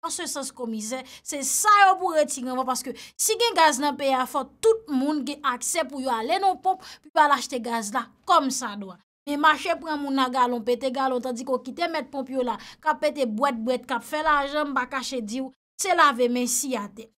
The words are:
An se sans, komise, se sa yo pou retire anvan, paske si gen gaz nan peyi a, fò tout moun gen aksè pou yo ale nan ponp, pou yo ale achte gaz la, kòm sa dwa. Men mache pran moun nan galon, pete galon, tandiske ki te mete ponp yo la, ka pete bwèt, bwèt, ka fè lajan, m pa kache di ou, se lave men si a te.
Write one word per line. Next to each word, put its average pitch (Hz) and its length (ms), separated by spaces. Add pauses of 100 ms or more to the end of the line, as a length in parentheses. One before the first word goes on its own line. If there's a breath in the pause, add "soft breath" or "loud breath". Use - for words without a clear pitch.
An 330 80
se 339 160
sans, 269 240
komise, 226 460 (260 loud breath)
se - 140 (100)
sa - 240 (140)
yo 381 100
pou 370 160
retire 294 400
anvan, 254 160
paske 254 240 (240 loud breath)
si - 240
gen 466 160
gaz 311 240
nan 285 160
peyi 285 160
a, 254 160
fò 277 140 (180)
tout 440 320
moun 285 320
gen 285 240
aksè 254 400
pou 277 160
yo 262 80
ale 247 320
nan 381 160
ponp, 370 240
pou - 300
yo 330 100
ale 285 140
achte 247 260
gaz 226 320
la, 254 60 (260)
kòm 311 240
sa 233 240
dwa. 190 220 (260)
Men 285 160
mache 311 400
pran 302 220
moun 277 180
nan 254 140
galon, 247 340
pete 247 240
galon, 262 320
tandiske 254 400
ki 262 140
te 339 100
mete 320 240
ponp 269 220
yo 262 100
la, 254 140 (260 loud breath)
ka 302 160
pete 294 240
bwèt, 233 400
bwèt, 254 240
ka - 160
fè 302 220
lajan, 294 480
m - 20
pa 254 160
kache 262 320
di 214 160
ou, 262 140 (260)
se 370 160
lave 277 320
men 247 240
si 269 240
a 208 80
te. 202 240 (120)